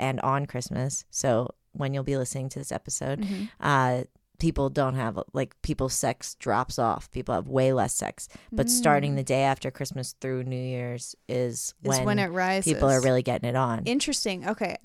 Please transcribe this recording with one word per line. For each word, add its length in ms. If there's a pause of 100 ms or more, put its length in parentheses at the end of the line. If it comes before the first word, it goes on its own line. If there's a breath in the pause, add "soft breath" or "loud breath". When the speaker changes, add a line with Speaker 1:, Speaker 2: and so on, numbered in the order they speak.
Speaker 1:
and 200
on 260
Christmas, 640
so 420 (200)
when 200
you'll 100
be 140
listening 320
to 100
this 120
episode, 500
Speaker 2:
Mm-hmm. 220 (160)
Speaker 1:
uh, 440 (360)
people 300
don't 260
have, 220 (140)
like, 300
people's 320
sex 420
drops 420
off. 340
People 220
have 140
way 240
less 220
sex. 340 (240 loud breath)
But 180
starting 440
Speaker 2:
Mm. 40
Speaker 1:
the 60
day 200
after 280
Christmas 480
through 240
New 180
Year's 540 (140)
is 440 (100)
Speaker 2:
Is 40
Speaker 1:
when 180
Speaker 2:
when 140
it 80
rises. 460
Speaker 1:
people 160
are 120
really 220
getting 240
it 80
on. 300
Speaker 2:
Interesting. 640
Okay. 360